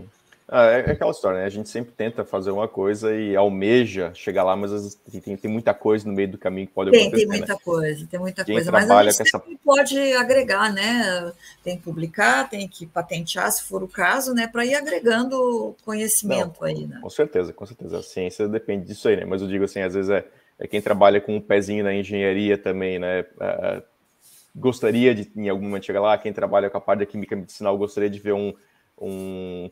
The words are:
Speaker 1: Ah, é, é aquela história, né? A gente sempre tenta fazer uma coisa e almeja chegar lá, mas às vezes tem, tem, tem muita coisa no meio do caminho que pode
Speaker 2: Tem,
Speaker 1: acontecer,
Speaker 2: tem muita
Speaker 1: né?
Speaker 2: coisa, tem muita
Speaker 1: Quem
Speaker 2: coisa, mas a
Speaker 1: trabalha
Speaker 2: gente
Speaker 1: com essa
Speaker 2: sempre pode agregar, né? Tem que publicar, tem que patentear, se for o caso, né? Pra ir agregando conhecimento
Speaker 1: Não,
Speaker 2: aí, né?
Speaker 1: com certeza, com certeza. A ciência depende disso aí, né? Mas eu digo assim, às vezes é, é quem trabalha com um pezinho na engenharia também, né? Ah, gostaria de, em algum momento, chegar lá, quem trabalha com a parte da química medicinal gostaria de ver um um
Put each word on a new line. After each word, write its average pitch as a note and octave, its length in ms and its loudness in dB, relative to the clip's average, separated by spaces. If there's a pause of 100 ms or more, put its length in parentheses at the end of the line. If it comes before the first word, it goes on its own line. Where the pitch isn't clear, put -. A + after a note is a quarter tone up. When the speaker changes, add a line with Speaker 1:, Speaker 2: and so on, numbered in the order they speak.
(540)
Speaker 1:
Ah, A#2+ 120 8
é, A#2+ 140 6
é C#3 100 0
aquela D#3+ 200 0
história, F#2+ 280 0
né? F#2+ 80 -2
A - 20 0
gente G#2 220 -8
sempre A#2+ 260 -8
tenta A2 300 -4
fazer G2 240 -4
uma G#2 180 -2
coisa G#2+ 480 -2
e G#2+ 180 -2
almeja G2 800 2
chegar F#2+ 300 0
lá, F#2 100 2
mas G2+ 160 -4
às G#2 120 -4
vezes G2+ 160 -12 (120)
tem, F#2+ 80 -12
tem, G2+ 160 -8
tem G#2+ 160 -6
muita A2 220 0
coisa G#2+ 340 0
no G2+ 60 -6
meio G2 180 0
do F#2+ 60 -12
caminho F#2+ 300 -6
que - 80 -16
pode G2 160 0
Speaker 2:
Tem, G#3+ 160 6
Speaker 1:
acontecer, G#3+ 200 2
Speaker 2:
tem G3+ 120 -2
muita G3+ 160 -4
Speaker 1:
né? G3 100 -6
Speaker 2:
coisa, D#3 420 -2
tem F3+ 140 -8
muita F#3 240 -4
Speaker 1:
Quem - 120 -2
Speaker 2:
coisa, E3+ 140 0
mas G#3 140 4
a - 20 -4
Speaker 1:
trabalha G#3 240 8
Speaker 2:
gente G#3 60 4
Speaker 1:
com - 60 0
essa - 160 -2
Speaker 2:
sempre E4+ 260 -18
pode C#4 480 4
agregar, A#3 580 2
né? G3 600 -2 (320)
Tem F3+ 140 -6
que - 40 -20
publicar, G3+ 680 0
tem G3+ 180 -8
que - 160 -18
patentear, E3+ 640 -4
se - 140 -4
for F#3+ 180 -6
o F#3 60 -8
caso, B3 460 0
né? A#3 120 0
Pra A#3 200 -2
ir C4 80 0
agregando B3 1000 0 (120)
conhecimento G#3+ 760 -2
Speaker 1:
Não, E2 80 -4
Speaker 2:
aí, D#2 180 -6
né? C#2+ 140 -14
Speaker 1:
com - 80 -12
certeza, F2+ 460 0
com G#2 100 -16
certeza. F2+ 360 -10
A - 20 -10
ciência F#2 440 -4
depende G2+ 380 -4
disso G#2 240 -6
aí, G2+ 80 6
né? F#2 80 -2
Mas F#2 160 -4
eu G2 80 -4
digo G2 160 0
assim, G2 160 -2
às F#2 140 -2
vezes G2 160 0
é, F#2+ 120 2 (360)
é - 80 -10
quem G2+ 160 -4
trabalha G2+ 360 6
com G#2+ 160 -4
um G#2 60 -2
pezinho G#2 420 0
na G2 120 0
engenharia G2+ 640 0
também, F#2 400 -4
né? F2+ 260 -2 (160)
Ah, F#2+ 420 -4 (720)
gostaria A#2+ 600 4
de, G2+ 200 -8
em G#2 140 -6
algum F#2+ 160 -2
momento, G2 220 -6
chegar G2 160 0
lá, G#2 160 4
quem G#2+ 120 -6
trabalha G2+ 380 0
com G2 80 -6
a G2 40 -6
parte G2+ 180 0
da G2+ 80 -2
química G#2 280 -8
medicinal G2 440 -4
gostaria G2+ 320 -2
de G2+ 80 -10
ver G#2 160 -2
um G2+ 180 -2 (520)
um F#2 680 -10